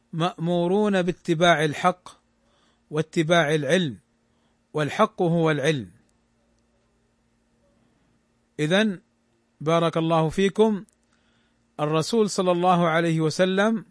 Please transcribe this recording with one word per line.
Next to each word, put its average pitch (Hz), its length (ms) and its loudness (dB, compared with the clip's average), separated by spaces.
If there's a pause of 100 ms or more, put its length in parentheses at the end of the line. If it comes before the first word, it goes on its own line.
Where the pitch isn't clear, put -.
(120)
مأمورون 175 920 0
باتباع 170 640 0
الحق 170 440 -2 (840)
واتباع 160 640 0
العلم، 151 440 0 (760)
والحق 151 480 -2
هو 165 280 2
العلم". 139 400 -2 (2750)
إذن 185 400 0 (600)
بارك 165 360 0
الله 165 320 0
فيكم، 196 560 0 (960)
الرسول 160 500 0
صلى 180 220 0
الله 175 360 2
عليه 165 320 0
وسلم 185 720 0